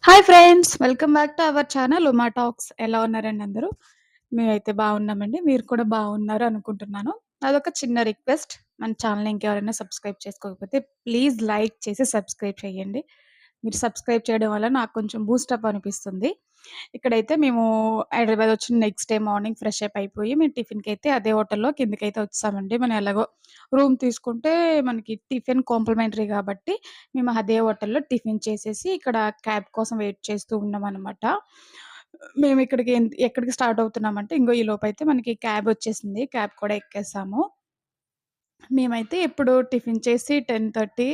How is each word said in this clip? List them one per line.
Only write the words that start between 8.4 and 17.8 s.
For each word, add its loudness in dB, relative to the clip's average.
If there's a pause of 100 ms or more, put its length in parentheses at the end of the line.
మన -6
ఛానల్‌ని -4
ఇంకెవరైనా -4
సబ్స్క్రైబ్ -12
చేసుకోకపోతే -6 (200)
ప్లీజ్ 0
లైక్ -2
చేసి -2
సబ్స్క్రైబ్ -6
చేయండి. -10 (600)
మీరు -6
సబ్స్క్రైబ్ -2
చేయడం 0
వల్ల -2
నాకు -2
కొంచెం -6
బూస్టప్ -2
అనిపిస్తుంది. -4 (640)
ఇక్కడైతే -2
మేము 2 (480)